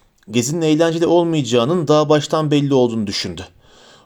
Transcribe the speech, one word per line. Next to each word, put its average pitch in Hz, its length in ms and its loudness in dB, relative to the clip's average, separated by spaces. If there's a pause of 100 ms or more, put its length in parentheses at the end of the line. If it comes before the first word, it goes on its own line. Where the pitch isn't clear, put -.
(320)
gezinin 127 300 -2
eğlenceli 165 440 0
olmayacağının 160 840 0
daha 151 220 2
baştan 151 420 0
belli 143 220 0
olduğunu 113 340 0
düşündü. 92 400 -8 (580)